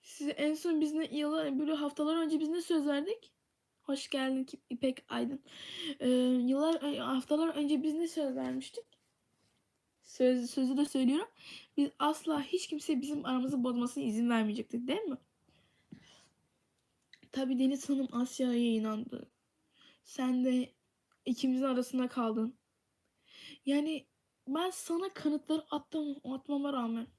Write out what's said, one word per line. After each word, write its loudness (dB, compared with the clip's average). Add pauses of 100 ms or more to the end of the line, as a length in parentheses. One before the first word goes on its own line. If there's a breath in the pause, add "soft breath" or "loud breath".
Siz -6
en 2
son 0
biz 2
ne, 0
yıllar, 0
böyle 0
haftalar 0
önce 2
biz 0
ne 0
söz 2
verdik? -2 (500)
Hoş -4
geldin 0
Ki-, -12 (100)
İpek -2
Aydın. -4 (580 loud breath)
Ee, 2 (400)
yıllar, 2
haftalar 0
önce 2
biz 0
ne 0
söz -2
vermiştik? -4 (1160)
Söz, 2
sözü 0
de 4
söylüyorum. 2 (480 loud breath)
Biz 2
asla 0
hiç -2
kimse -2
bizim -4
aramızı 0
bozmasına 0
izin 2
vermeyecektik, 0
değil 0
mi? -4 (2250 loud breath)
Tabii 0
Deniz 2
Hanım 2
Asya'ya 2
inandı. -4 (760 soft breath)
Sen 0
de 2 (500)
ikimizin 2
arasında 0
kaldın. 0 (1080 loud breath)
Yani 0 (420)
ben 0
sana -4
kanıtları -2
attım, -4
atmama -2
rağmen. -2 (120)